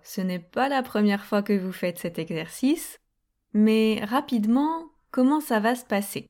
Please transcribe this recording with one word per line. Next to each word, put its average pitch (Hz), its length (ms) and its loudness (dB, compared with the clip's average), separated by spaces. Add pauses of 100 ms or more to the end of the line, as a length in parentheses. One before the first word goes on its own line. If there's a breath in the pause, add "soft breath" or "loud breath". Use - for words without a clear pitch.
ce - 200 -8
n'est 180 180 -4
pas 247 280 -2
la 269 140 0
première 208 420 0
fois 208 200 0
que 208 120 0
vous 190 140 -2
faites 175 300 -6
cet 170 180 -8
exercice, 165 800 -2 (560)
mais 220 500 4
rapidement, 269 840 0 (260)
comment 277 280 4
ça 233 200 0
va 233 160 0
se 247 80 -12
passer ? - 460 -4